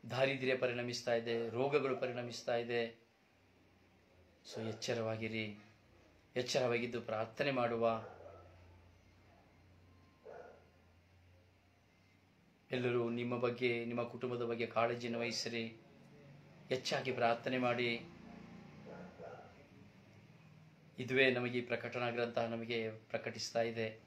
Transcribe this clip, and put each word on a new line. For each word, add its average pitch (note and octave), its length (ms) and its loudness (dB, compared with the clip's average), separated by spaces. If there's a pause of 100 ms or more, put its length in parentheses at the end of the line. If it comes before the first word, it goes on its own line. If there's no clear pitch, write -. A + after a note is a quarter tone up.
(120)
ದಾರಿದ್ರ್ಯ C3 460 4
ಪರಿಣಮಿಸ್ತಾ B2 560 0
ಇದೆ, A#2 360 2
ರೋಗಗಳು C3 480 2
ಪರಿಣಮಿಸ್ತಾ B2 580 -2
ಇದೆ. A#2 460 0 (1500)
So, A2 120 -2
ಎಚ್ಚರವಾಗಿರಿ, A2 880 -2 (800)
ಎಚ್ಚರವಾಗಿದ್ದು A#2+ 680 2
ಪ್ರಾರ್ಥನೆ A2+ 500 -2
ಮಾಡುವ. A#2 560 2 (4000)
ಎಲ್ಲರೂ A#2+ 380 4
ನಿಮ್ಮ A#2+ 280 0
ಬಗ್ಗೆ, A#2+ 480 2
ನಿಮ್ಮ A#2+ 180 0
ಕುಟುಂಬದ A#2+ 380 -2
ಬಗ್ಗೆ A#2 260 0
ಕಾಳಜಿಯನ್ನು A#2 520 2
ವಹಿಸಿರಿ, A#2 440 -2 (1080)
ಹೆಚ್ಚಾಗಿ B2+ 420 0
ಪ್ರಾರ್ಥನೆ A#2+ 460 2
ಮಾಡಿ. A#2+ 440 2 (3000)
ಇದುವೇ C3 320 6
ನಮಗೆ B2 260 2
ಈ A#2+ 40 2
ಪ್ರಕಟಣಾ A#2+ 480 -2
ಗ್ರಂಥ A#2 280 0
ನಮಗೆ A2+ 540 0
ಪ್ರಕಟಿಸ್ತಾ A2 680 -4
ಇದೆ. A2+ 460 -2